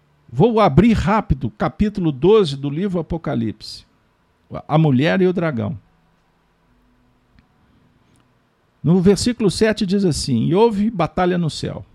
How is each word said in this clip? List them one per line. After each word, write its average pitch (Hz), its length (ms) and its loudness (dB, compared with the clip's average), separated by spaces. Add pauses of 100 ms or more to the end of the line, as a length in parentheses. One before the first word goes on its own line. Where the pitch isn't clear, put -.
(320)
Vou 214 300 2
abrir 190 320 4
rápido, 160 560 -2
capítulo 190 640 -2
doze 160 440 2
do 139 140 -6
livro 175 300 -4
Apocalipse. 143 840 -8 (800)
A 147 120 0
mulher 160 440 2
e 180 60 4
o 180 60 0
dragão. 151 440 -4 (3000)
No 180 200 2
versículo 202 500 2
sete 220 340 0
diz 196 200 0
assim: 131 400 -2
E 147 100 0
houve 214 340 2
batalha 180 480 -2
no 170 120 -2
céu. - 460 -10